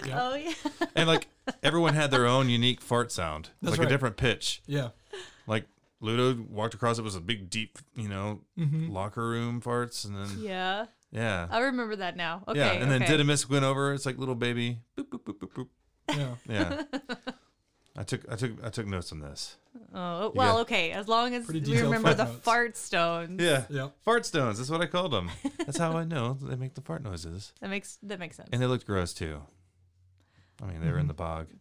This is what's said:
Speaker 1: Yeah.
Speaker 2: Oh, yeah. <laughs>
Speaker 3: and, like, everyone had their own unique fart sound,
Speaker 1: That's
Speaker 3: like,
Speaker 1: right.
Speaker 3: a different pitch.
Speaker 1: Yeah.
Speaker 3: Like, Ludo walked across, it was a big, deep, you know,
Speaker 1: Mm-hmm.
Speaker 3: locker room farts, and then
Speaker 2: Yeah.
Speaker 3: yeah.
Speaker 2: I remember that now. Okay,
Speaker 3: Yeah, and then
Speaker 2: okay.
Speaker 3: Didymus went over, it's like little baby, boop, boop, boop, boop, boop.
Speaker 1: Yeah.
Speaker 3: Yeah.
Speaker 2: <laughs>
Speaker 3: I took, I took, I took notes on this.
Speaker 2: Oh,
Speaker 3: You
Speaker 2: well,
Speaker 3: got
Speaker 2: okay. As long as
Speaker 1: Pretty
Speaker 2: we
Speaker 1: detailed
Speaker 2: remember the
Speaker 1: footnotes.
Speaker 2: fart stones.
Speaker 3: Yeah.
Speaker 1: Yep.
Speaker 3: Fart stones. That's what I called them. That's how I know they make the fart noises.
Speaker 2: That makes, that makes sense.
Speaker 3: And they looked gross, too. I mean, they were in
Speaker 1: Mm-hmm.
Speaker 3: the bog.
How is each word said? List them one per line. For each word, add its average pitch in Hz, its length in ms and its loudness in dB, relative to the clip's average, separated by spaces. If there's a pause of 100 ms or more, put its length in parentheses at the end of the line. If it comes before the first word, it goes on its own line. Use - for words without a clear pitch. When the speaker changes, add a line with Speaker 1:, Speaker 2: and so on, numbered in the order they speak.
Speaker 1:
Yeah. 131 160 -4
Speaker 2:
Oh, 254 120 -2
yeah. 311 180 -4 (220)
<laughs> - 220 -4
Speaker 3:
and, 165 120 6
like, - 200 4 (340)
everyone 156 320 4
had 147 160 4
their 127 160 6
own 131 220 6
unique 120 320 4
fart 120 320 2
sound, 80 380 -4 (120)
Speaker 1:
That's 170 100 0
Speaker 3:
like, 147 80 2
Speaker 1:
right. 123 80 4
Speaker 3:
a - 20 6
different 127 260 2
pitch. - 500 0
Speaker 1:
Yeah. 139 240 -2 (560)
Speaker 3:
Like, 110 200 -2 (340)
Ludo 123 340 2 (160)
walked 107 240 -4
across, 117 240 2
it 113 40 -4
was 104 140 -4
a 85 40 -4
big, 98 300 -6
deep, 110 280 -6 (160)
you 110 140 -4
know, 101 320 -4 (180)
Speaker 1:
Mm-hmm. 160 320 0
Speaker 3:
locker 104 380 -4
room 117 340 -2
farts, 120 420 -4
and 101 120 -8
then 101 240 -6
Speaker 2:
Yeah. 190 460 -4 (260)
Speaker 3:
yeah. 104 380 -2
Speaker 2:
I 226 100 2
remember 247 360 0
that 175 200 -6
now. 170 320 -4
Okay, 220 100 0
Speaker 3:
Yeah, 120 140 4
and 131 180 2
then 127 120 4
Speaker 2:
okay. 131 100 6
Speaker 3:
Didymus 147 360 4
went 135 160 4
over, 139 300 2
it's 135 100 -6
like 127 140 -2
little 131 160 -2
baby, 120 460 0 (160)
boop, 285 120 -6
boop, 247 160 -10
boop, - 140 -10
boop, - 140 -12
boop. 127 160 -8 (400)
Speaker 1:
Yeah. 135 260 -2 (140)
Speaker 3:
Yeah. 120 380 -2
Speaker 2:
<laughs> - 1120 -12
Speaker 3:
I - 80 -6
took, 123 260 -6
I 117 60 -6
took, 113 280 -4
I 117 60 -6
took 110 160 -6
notes 92 240 -4
on 82 80 -12
this. 71 380 -12 (360)
Speaker 2:
Oh, 180 340 -4
Speaker 3:
You - 100 -4
Speaker 2:
well, 240 180 6
Speaker 3:
got 226 80 4
Speaker 2:
okay. 185 300 0
As 196 160 -6
long 240 260 4
as 240 120 -4
Speaker 1:
Pretty 160 140 -4
Speaker 2:
we 143 60 -2
Speaker 1:
detailed 233 200 4
Speaker 2:
remember 226 280 6
the 214 120 2
Speaker 1:
footnotes. - 180 -8
Speaker 2:
fart 233 320 4
stones. 170 640 0
Speaker 3:
Yeah. 143 260 6
Speaker 1:
Yep. 139 360 -6
Speaker 3:
Fart 233 200 4
stones. 120 340 2
That's 131 120 -4
what 165 100 2
I 170 60 2
called 180 260 0
them. 87 180 0 (280)
That's 151 200 -4
how 165 180 2
I 165 80 -2
know 135 360 -2
they 131 140 -6
make 131 200 -6
the 135 60 -12
fart 151 220 -8
noises. 87 580 -8
Speaker 2:
That 196 100 -8
makes, - 340 -8
that 202 160 -10
makes 165 160 -12
sense. - 160 -20
Speaker 3:
And 123 100 2
they 127 40 4
looked 123 200 0
gross, 92 260 0
too. 78 300 -6 (1200)
I 101 40 -8
mean, 85 140 -8
they 82 100 0
were - 80 2
in - 20 2
Speaker 1:
Mm-hmm. 73 80 2
Speaker 3:
the 80 60 -4
bog. 82 320 -6 (140)